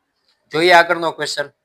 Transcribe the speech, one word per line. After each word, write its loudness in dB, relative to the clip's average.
જોઈએ 0
આગળનો 2
ક્વેશ્ચન. -10